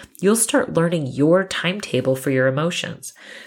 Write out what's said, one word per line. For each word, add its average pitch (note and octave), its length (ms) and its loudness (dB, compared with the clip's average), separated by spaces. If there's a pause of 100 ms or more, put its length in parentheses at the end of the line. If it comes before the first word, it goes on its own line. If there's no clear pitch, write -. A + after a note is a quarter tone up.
(200)
you'll G3+ 160 2
start A3+ 380 0
learning E3 340 0
your D#3 380 4
timetable C3+ 680 -2
for C3 160 -4
your C3 160 2
emotions. D#3 680 -4 (340)